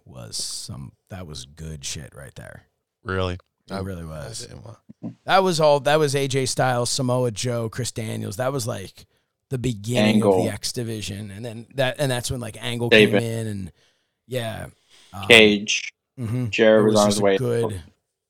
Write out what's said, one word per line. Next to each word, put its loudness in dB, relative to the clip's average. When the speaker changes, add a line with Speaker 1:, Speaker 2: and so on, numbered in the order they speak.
Speaker 1:
was -16
some, -10
that -14
was -14
good -14
shit -12
right -18
there. -20
Speaker 2:
Really? -2
Speaker 1:
It -16
Speaker 2:
I, -6
Speaker 1:
really -8
Speaker 2:
I -12
Speaker 1:
was. -12
Speaker 2:
didn't -18
want -20
Speaker 1:
That 4
was 2
all, 6
that 4
was 2
A 0
J 0
Styles, 0
Samoa 0
Joe, -4
Chris -8
Daniels. -8
That -2
was, -4
like, -10
the -4
beginning 0
Speaker 3:
Angle. 4
Speaker 1:
of 2
the -2
X -6
Division. -8
And -14
then -12
that, 0
and 0
that's -4
when, -6
like, -10
Angle -4
Speaker 3:
David. 6
Speaker 1:
came -4
in -6
and, -8
yeah. -8
Um, -12
Speaker 3:
Cage. 6
Speaker 1:
mm-hmm. -4
Speaker 3:
Jarrett 6
Speaker 1:
It 6
Speaker 3:
was 4
Speaker 1:
was 6
Speaker 3:
on 6
Speaker 1:
just 2
Speaker 3:
his -2
Speaker 1:
a 0
Speaker 3:
way. 4
Speaker 1:
good, -2
it -12